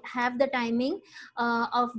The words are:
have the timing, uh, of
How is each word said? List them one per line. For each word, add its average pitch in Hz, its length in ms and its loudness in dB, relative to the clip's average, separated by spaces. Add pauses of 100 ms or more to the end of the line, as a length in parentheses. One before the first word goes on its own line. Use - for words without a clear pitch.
have 247 340 0
the 269 80 4
timing, 254 540 0 (340)
uh, 233 380 2
of 240 260 4